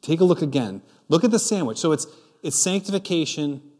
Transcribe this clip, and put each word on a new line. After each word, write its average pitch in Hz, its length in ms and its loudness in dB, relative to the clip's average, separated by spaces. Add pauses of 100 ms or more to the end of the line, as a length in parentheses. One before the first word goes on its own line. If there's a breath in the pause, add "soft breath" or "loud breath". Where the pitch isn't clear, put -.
Take 165 180 0
a 185 40 6
look 175 180 4
again. 123 400 -2 (260 soft breath)
Look 165 160 2
at 240 60 6
the 220 80 2
sandwich. 156 400 -2
So 160 140 2
it's, 147 140 -2 (360 loud breath)
it's 156 140 -4
sanctification 185 1040 -2 (180)